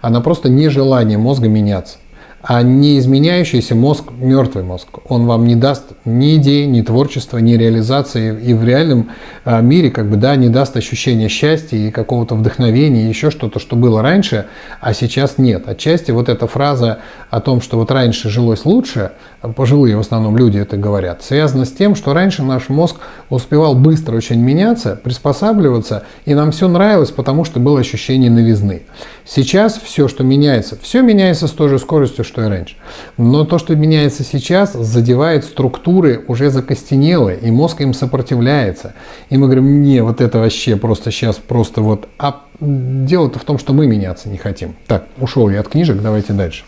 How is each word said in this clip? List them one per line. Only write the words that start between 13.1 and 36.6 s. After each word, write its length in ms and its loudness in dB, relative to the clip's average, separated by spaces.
что-то, 300 -6
что 160 -8
было 260 2
раньше, 460 0
а 140 -4
сейчас 440 -2
нет. 300 0
Отчасти 420 -2
вот 200 0
эта 180 -2
фраза 520 -2
о 120 -2
том, 200 0
что 160 -4
вот 140 -2
раньше 380 0
жилось 360 -2
лучше, 460 -2
пожилые 400 2
в 40 0
основном 360 -2
люди 220 2
это 200 -4
говорят, 460 -4
связана 420 0
с 60 -10
тем, 240 0
что 180 -4
раньше 280 0
наш 280 -4
мозг 280 0
успевал 460 0
быстро 420 2
очень 240 -2
меняться, 640 0
приспосабливаться, 1000 -2
и 80 0
нам 180 2
всё 160 0
нравилось, 440 2
потому 340 -2
что 140 -6
было 200 2
ощущение 520 0
новизны. 500 2
Сейчас 520 0
всё, 300 -2
что 160 -4
меняется, 580 2
всё 220 0
меняется 440 2
с 40 -2
той 180 0
же 80 2
скоростью, 540 -2
что 120 -6
и 40 -2
раньше. 280 -6
Но 280 2
то, 120 -2
что 180 -2
меняется 480 2
сейчас, 500 -2
задевает 720 0
структуры 840 0
уже 220 0
закостенелые, 920 0